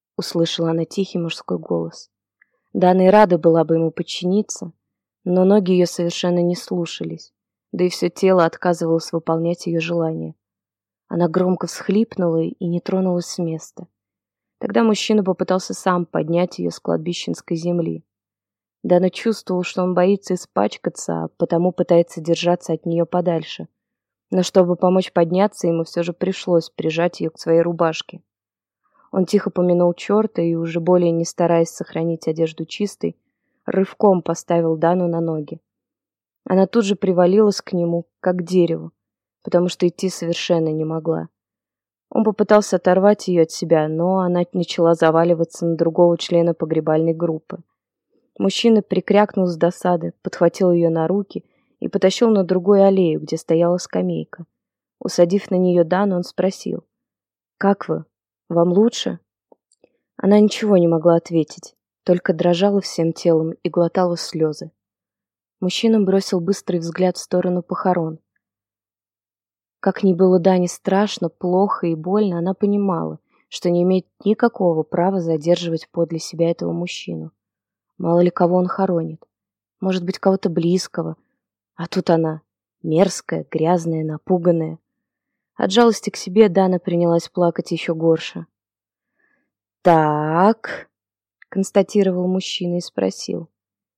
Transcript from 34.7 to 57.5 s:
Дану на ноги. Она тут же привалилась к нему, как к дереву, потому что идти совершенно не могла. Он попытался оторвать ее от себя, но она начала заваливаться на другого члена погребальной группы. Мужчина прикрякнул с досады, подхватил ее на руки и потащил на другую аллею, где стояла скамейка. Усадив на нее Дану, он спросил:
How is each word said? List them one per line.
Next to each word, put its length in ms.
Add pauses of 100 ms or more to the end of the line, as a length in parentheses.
Дану 320
на 120
ноги. 400 (840)
Она 220
тут 180
же 120
привалилась 640
к 120
нему, 340 (140)
как 160
к 60
дереву, 500 (520)
потому 240
что 180
идти 220
совершенно 600
не 160
могла. 440 (840)
Он 140
попытался 520
оторвать 520
ее 140
от 80
себя, 380
но 300
она 340
начала 420
заваливаться 720
на 100
другого 420
члена 340
погребальной 600
группы. 440 (800)
Мужчина 440
прикрякнул 640
с 100
досады, 560 (100)
подхватил 500
ее 180
на 160
руки 380 (360)
и 80
потащил 420
на 140
другую 400
аллею, 360
где 160
стояла 420
скамейка. 680 (540)
Усадив 520
на 60
нее 280
Дану, 320
он 60
спросил: 600 (760)